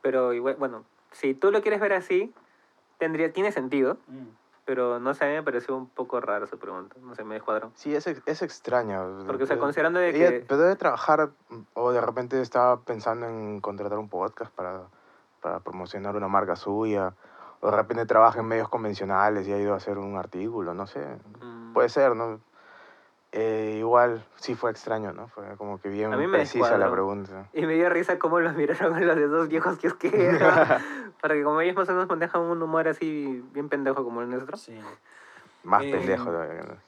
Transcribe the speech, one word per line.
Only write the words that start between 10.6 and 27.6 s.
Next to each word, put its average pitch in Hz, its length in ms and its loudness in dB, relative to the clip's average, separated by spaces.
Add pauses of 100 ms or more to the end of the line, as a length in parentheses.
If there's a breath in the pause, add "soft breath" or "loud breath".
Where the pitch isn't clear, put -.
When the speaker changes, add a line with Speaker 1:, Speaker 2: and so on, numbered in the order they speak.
Speaker 3:
debe 185 120 6
trabajar, 151 560 2 (440)
o 120 180 2
de 120 80 4
repente 123 400 -2
estaba 123 400 4
pensando 117 460 -4
en 107 340 -6
contratar 101 380 -4
un 107 100 -8
podcast 95 440 -4
para, 92 360 -8 (520 soft breath)
para 85 200 -4
promocionar 95 560 -8
una 101 120 -2
marca 98 280 2
suya, 101 580 -2 (560 loud breath)
de 104 60 4
repente 113 300 0
trabaja 113 340 8
en 113 60 -2
medios 113 220 0
convencionales 101 800 0
y 101 40 -2
ha 101 60 0
ido 101 160 0
a - 20 -2
hacer 101 220 -4
un 98 180 -6
artículo, 92 580 -6
no 98 120 -8
sé. 139 180 -10 (380)
Speaker 1:
Mm. - 300 -16
Speaker 3:
Puede 120 160 6
ser, 135 280 4
¿no? 113 240 -6 (920 loud breath)
Eh, 110 460 -2
igual, 117 460 4 (120)
sí - 180 -6
fue 117 160 -2
extraño, 107 420 -6
¿no? 120 160 -14
Fue 104 160 -16 (140)
como 101 220 -8
que 101 100 -8
bien 107 240 -2
Speaker 1:
A - 20 0
mí 147 100 0
me 196 120 0
Speaker 3:
precisa 135 260 -2
la 117 60 2 (160)
Speaker 1:
descuadró. - 80 0
Speaker 3:
pregunta. 98 580 -6
Speaker 1:
Y 156 140 -2